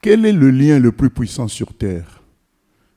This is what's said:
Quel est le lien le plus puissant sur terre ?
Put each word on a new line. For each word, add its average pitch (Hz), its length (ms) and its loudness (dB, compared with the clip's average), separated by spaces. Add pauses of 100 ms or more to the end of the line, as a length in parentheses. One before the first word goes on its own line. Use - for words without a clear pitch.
Quel 220 260 2
est 208 60 2
le 139 180 4
lien 143 280 2
le 120 140 2
plus 131 180 -2
puissant 117 380 -8
sur - 260 -12
terre ? 87 480 -10 (760)